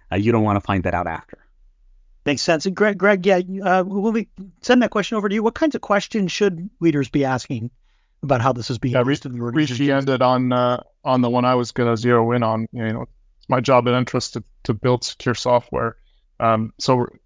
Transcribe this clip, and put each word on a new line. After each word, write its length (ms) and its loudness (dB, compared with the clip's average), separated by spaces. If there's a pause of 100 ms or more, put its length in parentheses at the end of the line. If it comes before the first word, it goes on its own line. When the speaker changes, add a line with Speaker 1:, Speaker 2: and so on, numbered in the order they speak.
Speaker 1:
Uh, 60 -4
you 160 2
don't 120 2
wanna 180 2
find 240 -2
that 80 -2
out 140 -4
after. 320 -12 (840)
Speaker 2:
Makes 200 -2
sense. 240 0
And 80 -4
Greg, 240 0
Greg, 260 2
yeah, 140 4 (240)
uh, 200 2
when 300 -4
we 160 -4 (320)
send 220 4
that 80 -2
question 260 -4
over 100 -2
to 80 -4
you, 80 -2
what 120 -2
kinds 200 0
of 60 -8
questions 500 -2
should 380 -2 (100)
leaders 300 2
be 160 0
asking 460 -4 (500)
about 200 2
how 120 2
this 160 -8
is 80 -4
being 160 -2
Speaker 3:
Yeah, 100 4
Speaker 2:
used 220 -2
in 80 -10
the 80 -8
Speaker 3:
Rishi 320 0
Speaker 2:
organization? 240 0
Speaker 3:
ended 240 0
on, 320 2
uh, 300 0 (200)
on 180 2
the 80 2
one 160 2
I 100 4
was 160 0
gonna 260 0
zero 340 4
in 120 0
on. 280 -2
You 220 -6
know, 80 -8
it's 480 -18
my 100 2
job 280 4
and 100 2
interest 360 -4
to, 100 -10 (200)
to 100 -2
build 300 0
secure 320 -4
software. 600 -2 (420)
Um, 400 0
so, 280 2 (180)